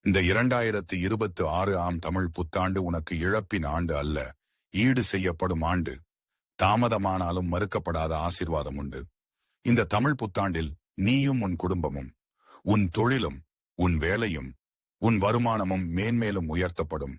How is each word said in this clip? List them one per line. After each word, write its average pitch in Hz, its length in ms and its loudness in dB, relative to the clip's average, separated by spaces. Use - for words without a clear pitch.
இந்த 98 160 4
இரண்டாயிரத்து 107 760 2
இருபத்து 98 500 -2
ஆறு 92 300 0
ஆம் 87 200 -2
தமிழ் 87 340 -2
புத்தாண்டு 92 520 -2
உனக்கு 85 340 -4
இழப்பின் 95 460 -2
ஆண்டு 78 320 -2
அல்ல, 73 220 -2
ஈடு 123 280 2
செய்யப்படும் 90 600 -2
ஆண்டு. 82 320 0
தாமதமானாலும் 95 920 2
மறுக்கப்படாத 82 640 -2
ஆசீர்வாதம் 78 600 -2
உண்டு. 69 240 -8
இந்த 117 200 4
தமிழ் 107 300 2
புத்தாண்டில் 90 580 -2
நீயும் 131 460 2
உன் 92 160 -2
குடும்பமும், 76 540 -2
உன் 101 260 4
தொழிலும், 107 500 0
உன் 90 180 4
வேலையும், 92 540 -2
உன் 113 160 4
வருமானமும் 101 680 2
மேன்மேலும் 98 600 0
உயர்த்தப்படும். 80 720 -4